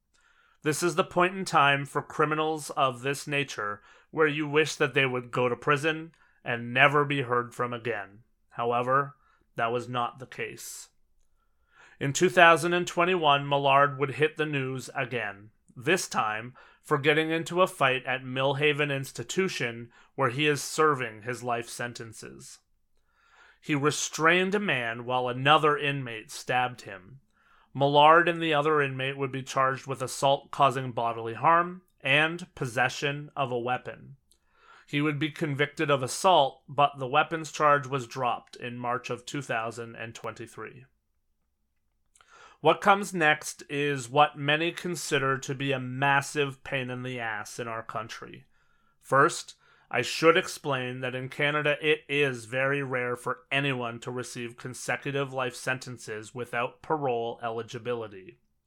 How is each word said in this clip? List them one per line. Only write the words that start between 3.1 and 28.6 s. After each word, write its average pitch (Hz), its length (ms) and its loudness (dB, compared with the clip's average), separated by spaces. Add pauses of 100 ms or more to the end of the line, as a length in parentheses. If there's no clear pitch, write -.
nature 139 560 -4 (280)
where 156 180 2
you 147 200 -2
wish 147 280 2
that 139 180 0
they 135 120 4
would 123 240 -2
go 123 200 2
to 120 80 0
prison 156 540 0 (320)
and 120 300 -6
never 143 300 6
be 139 200 -2
heard 120 300 -2
from 123 200 -4
again. 107 460 -8 (320)
However, 123 640 0 (420)
that 117 160 0
was 120 160 -4
not 123 300 -4
the 131 60 -16
case. - 600 -12 (1120)
In 139 140 -2
two 180 160 4
thousand 170 440 6
and 175 140 0
twenty-one, 160 600 2
Millard 139 520 4
would 139 120 -2
hit 151 260 0
the 156 80 -2
news 131 500 -6
again, 110 540 -8 (260)
this 147 320 0
time 113 460 -4 (280)
for 151 160 0
getting 156 320 4
into 165 320 0
a 185 60 6
fight 131 380 0
at 131 180 -4
Millhaven 139 720 0
Institution, 135 960 -6 (260)
where 135 140 2
he 143 180 0
is 143 160 2
serving 127 600 0
his 120 200 -8
life 120 240 -2
sentences. 123 920 -12 (1000)
He 151 160 -2
restrained 160 800 0
a 208 40 -2
man 123 440 -4
while 123 240 -2
another 147 500 4
inmate 139 540 -6
stabbed 127 500 -2
him. 98 380 -16 (540)
Millard 147 560 8
and 165 120 -2
the 160 120 2
other 147 280 4